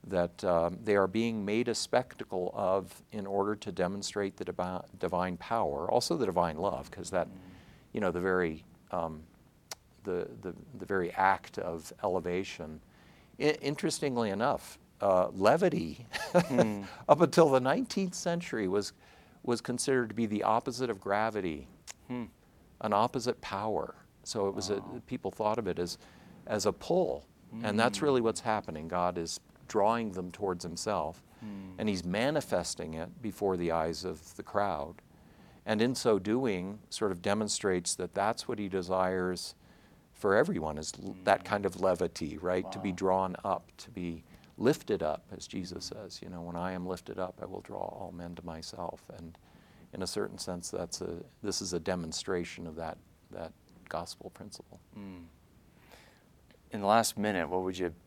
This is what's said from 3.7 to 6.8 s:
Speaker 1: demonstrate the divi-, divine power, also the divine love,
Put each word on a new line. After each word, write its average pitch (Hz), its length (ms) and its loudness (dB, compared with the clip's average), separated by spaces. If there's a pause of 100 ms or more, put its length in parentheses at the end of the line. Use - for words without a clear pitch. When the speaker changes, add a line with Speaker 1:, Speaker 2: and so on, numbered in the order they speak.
Speaker 1:
demonstrate 98 640 -2
the - 80 -8
divi-, 90 380 -4 (160)
divine 90 380 0
power, 85 540 0
also 123 260 4
the 123 100 2
divine 87 300 4
love, 82 340 -2